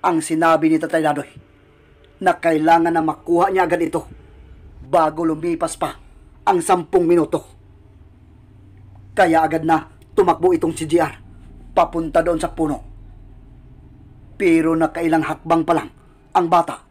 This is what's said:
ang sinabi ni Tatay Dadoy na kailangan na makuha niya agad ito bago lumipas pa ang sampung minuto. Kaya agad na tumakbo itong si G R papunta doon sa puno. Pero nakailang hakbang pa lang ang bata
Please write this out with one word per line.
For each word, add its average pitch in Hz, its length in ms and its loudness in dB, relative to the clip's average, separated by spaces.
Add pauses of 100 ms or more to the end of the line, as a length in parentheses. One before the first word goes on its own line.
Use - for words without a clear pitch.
ang 170 220 0
sinabi 160 480 2
ni 160 80 2
Tatay 160 240 -2
Dadoy 147 280 -4 (920)
na 180 160 0
kailangan 165 560 2
na 165 80 0
makuha 170 480 0
niya 190 160 0
agad 170 160 0
ito 160 240 -4 (800)
bago 160 400 0
lumipas 160 480 -4
pa - 240 -8 (480)
ang 185 160 0
sampung 180 400 0
minuto. 170 400 0 (1700)
Kaya 165 260 4
agad 156 240 -2
na 160 240 0 (240)
tumakbo 180 400 2
itong 165 240 -2
si 160 80 -8
G 165 160 2
R 147 160 -6 (560)
papunta 165 480 0
doon 165 160 -2
sa 165 160 -6
puno. 151 240 -2 (1600)
Pero 165 400 2
nakailang 160 480 -2
hakbang 160 400 -2
pa 170 80 2
lang - 160 -4 (400)
ang 180 160 0
bata 170 440 0